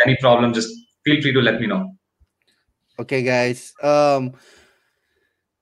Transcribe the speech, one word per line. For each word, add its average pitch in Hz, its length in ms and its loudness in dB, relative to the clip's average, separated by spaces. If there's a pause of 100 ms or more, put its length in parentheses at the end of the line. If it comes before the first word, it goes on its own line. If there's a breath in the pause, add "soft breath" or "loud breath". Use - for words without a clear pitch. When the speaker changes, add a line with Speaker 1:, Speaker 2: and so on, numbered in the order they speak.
Speaker 1:
any 131 140 2
problem, 120 340 2
just 113 180 -4 (360)
feel 147 160 0
free 135 100 -2
to 131 100 2
let 117 200 0
me 110 60 -4
know. 95 260 -6 (1080)
Speaker 2:
Okay, 127 240 -4
guys. 123 500 -2 (100)
Um, 143 500 2 (1300 soft breath)